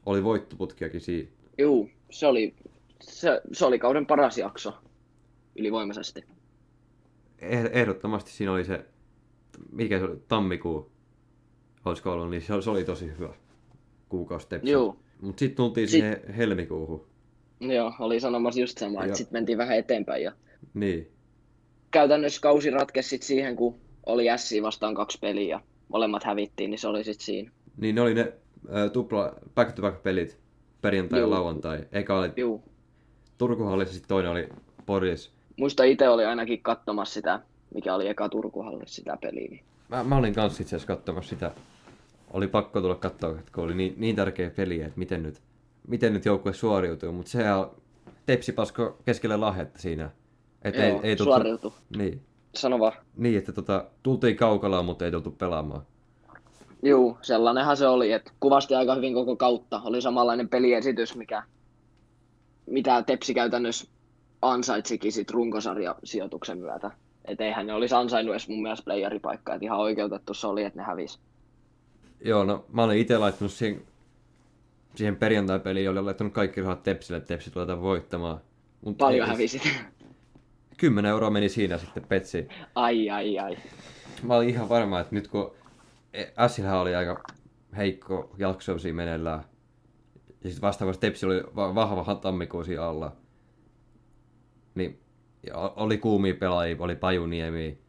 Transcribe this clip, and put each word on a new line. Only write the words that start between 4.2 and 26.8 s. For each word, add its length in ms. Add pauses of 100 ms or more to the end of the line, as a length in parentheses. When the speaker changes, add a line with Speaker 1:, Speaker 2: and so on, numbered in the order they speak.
Speaker 2:
jakso 360 (840)
ylivoimaisesti. 680 (1120)
Speaker 1:
Eh-, 340
ehdottomasti 580
siinä 220
oli 120
se, 200 (880)
mikä 260
se 60
oli, 120 (120)
tammikuu, 640 (920)
olisiko 280
ollut, 180
niin 120
se, 200
se 80
oli 140
tosi 340
hyvä 160 (760)
kuukausi 400
Tepsillä. 240
Speaker 2:
Juu. 260 (220)
Speaker 1:
Mut 180
sit 160
tultiin 340
Speaker 2:
Sit 120
Speaker 1:
siihen 340
helmikuuhun. 720 (540)
Speaker 2:
Joo, 380
oli 220
sanomassa 400
just 180
samaa, 240
että 80
Speaker 1:
Joo. 60
Speaker 2:
sit 140
mentiin 280
vähän 200
eteenpäin 440
ja 100 (420)
Speaker 1:
Niin. 340 (840)
Speaker 2:
käytännössä 500
kausi 300
ratkesi 380
sit 140
siihen, 340
kun 240 (260)
oli 240
Ässiä 320
vastaan 320
kaksi 240
peliä 380
ja 40 (280)
molemmat 360
hävittiin, 460
niin 80
se 100